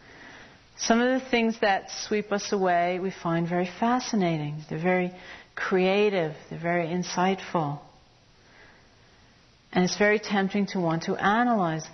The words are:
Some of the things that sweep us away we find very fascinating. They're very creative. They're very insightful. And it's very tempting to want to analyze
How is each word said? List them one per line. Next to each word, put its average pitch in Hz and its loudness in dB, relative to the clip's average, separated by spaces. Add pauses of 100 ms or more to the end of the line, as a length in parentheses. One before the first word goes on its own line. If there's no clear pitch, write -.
(760)
Some 226 2
of 254 2
the 262 -8
things 226 2
that 196 0 (180)
sweep 208 -2
us 202 -2
away 180 2
we 185 -4
find 170 -2
very 180 0 (100)
fascinating. 170 0
They're 156 -6
very 180 2 (440)
creative. 190 2 (140)
They're 156 -10
very 170 0
insightful. 180 -2 (1900)
And 180 2
it's 180 0
very 208 4
tempting 196 0
to 196 -4
want 165 0
to 190 -2
analyze 202 0